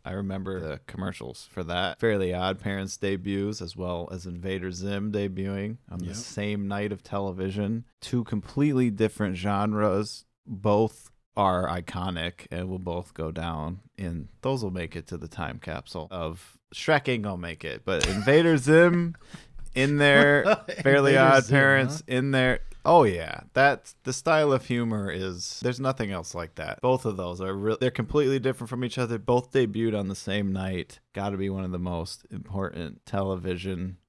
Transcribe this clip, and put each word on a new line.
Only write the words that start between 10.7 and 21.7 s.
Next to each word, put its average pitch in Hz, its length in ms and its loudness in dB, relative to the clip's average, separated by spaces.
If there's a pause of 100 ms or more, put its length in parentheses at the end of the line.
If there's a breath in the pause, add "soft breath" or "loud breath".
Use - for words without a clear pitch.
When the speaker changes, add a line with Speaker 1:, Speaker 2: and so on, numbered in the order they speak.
Speaker 1:
are 92 320 2
iconic 87 840 -6
and 92 180 -6
will 92 100 -6
both 87 360 -6
go 80 160 -4
down 80 480 -6 (180)
in, 85 300 -6 (140)
those 131 220 -2
will 95 80 -4
make 87 240 -6
it 80 120 -10
to 87 100 -10
the 76 100 -10
time - 320 -10
capsule 80 520 -10
of, 85 460 -8 (160)
Shrek 147 340 0
ain't 117 160 -2
gonna 98 140 -6
make 85 260 -10
it, 65 220 -8
but 90 220 2
Invader 143 500 4
Zim 170 580 6 (300 loud breath)
Speaker 2:
<laughs> - 300 -12
Speaker 1:
in 143 220 2
there, 143 480 8
Speaker 2:
<laughs> - 380 0
Speaker 1:
Fairly 139 300 8
Speaker 2:
Invader 135 220 8
Speaker 1:
Odd 131 100 6
Speaker 2:
Zim, 131 100 2
Speaker 1:
Parents 135 400 6 (120)